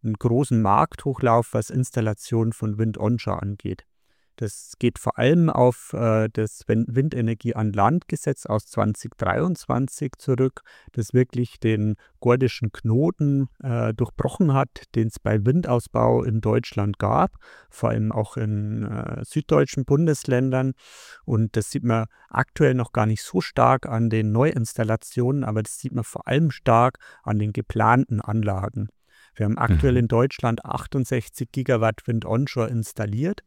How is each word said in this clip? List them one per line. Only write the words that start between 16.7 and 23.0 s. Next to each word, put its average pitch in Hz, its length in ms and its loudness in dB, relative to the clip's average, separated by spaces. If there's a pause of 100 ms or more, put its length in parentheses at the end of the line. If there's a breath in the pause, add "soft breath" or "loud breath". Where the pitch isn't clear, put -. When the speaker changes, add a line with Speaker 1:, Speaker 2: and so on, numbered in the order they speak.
Speaker 1:
gab, 127 360 0 (360 loud breath)
vor - 180 -2
allem 110 220 0
auch 107 260 -4
in, 107 460 -4
äh, 110 420 -8
süddeutschen 143 580 0
Bundesländern. 131 880 0 (520 loud breath)
Und 113 320 0
das 104 140 -4
sieht - 120 -6
man 113 220 0 (240 soft breath)
aktuell 131 460 2
noch 120 180 -2
gar 107 140 2